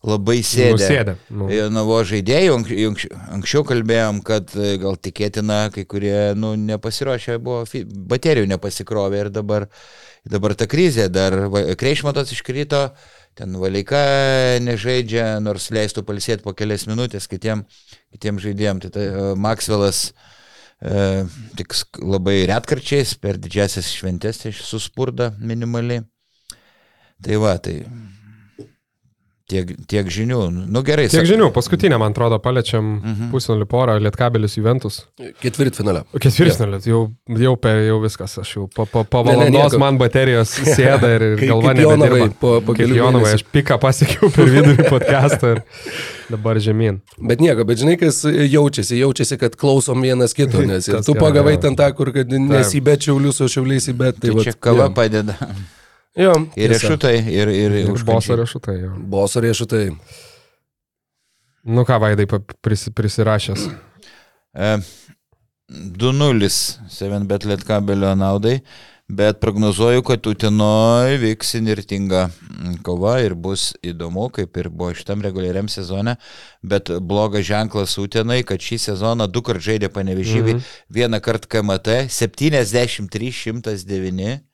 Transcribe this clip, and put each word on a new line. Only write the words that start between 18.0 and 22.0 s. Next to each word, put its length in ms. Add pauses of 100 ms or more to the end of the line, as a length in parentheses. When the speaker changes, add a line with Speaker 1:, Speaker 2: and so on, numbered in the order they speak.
Speaker 1:
kitiem 340
žaidėjim. 400
Tai, 80
tai, 160
e, 320
Maxwellas, 680 (720)
e, 420 (320)
tik 240
sk-, 240